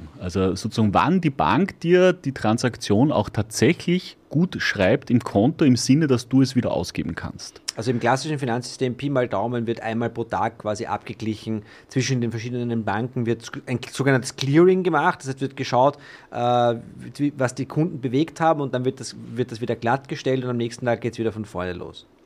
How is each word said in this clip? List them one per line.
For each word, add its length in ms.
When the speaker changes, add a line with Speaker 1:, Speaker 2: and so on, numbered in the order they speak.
Speaker 1:
also 360
sozusagen, 380
wann 280
die 100
Bank 480
dir 340
die 200
Transaktion 800
auch 180
tatsächlich 880
gut 300
schreibt 500
im 120
Konto, 440
im 100
Sinne, 300
dass 240
du 140
es 120
wieder 160
ausgeben 440
kannst. 460
Speaker 2:
Also 140
im 100
klassischen 380
Finanzsystem, 560
Pi 160
mal 180
Daumen, 380
wird 160
einmal 300
pro 120
Tag 360
quasi 260
abgeglichen 800
zwischen 340
den 80
verschiedenen 540
Banken, 420
wird 260
ein 140
sogenanntes 460
Clearing 480
gemacht, 380
das 80
heißt, 120
wird 160
geschaut, 400
äh, 460
wie, 220
was 180
die 100
Kunden 360
bewegt 380
haben, 220
und 140
dann 100
wird 140
das, 160
wird 180
das 100
wieder 140
glattgestellt 680
und 80
am 60
nächsten 280
Tag 160
geht's 160
wieder 140
von 140
vorne 280
los. 320